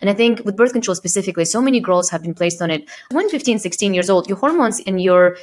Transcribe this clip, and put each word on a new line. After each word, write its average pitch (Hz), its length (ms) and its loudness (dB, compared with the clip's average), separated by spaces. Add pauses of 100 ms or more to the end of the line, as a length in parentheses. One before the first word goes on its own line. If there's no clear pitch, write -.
And 190 80 -2
I 202 60 2
think 226 300 0
with 202 100 -4
birth 240 180 2
control 226 220 -2
specifically, 180 500 -2
so 214 160 -2
many 262 200 2
girls 180 300 0
have 160 120 -6
been 170 100 -6
placed 170 300 -4
on 165 80 -2
it. 151 180 -6 (220)
When 359 180 0
fifteen, 247 300 -2
sixteen 196 340 -4
years 180 160 0
old, 185 200 2
your 196 100 -4
hormones 277 480 0
and 185 160 -2
your 180 400 4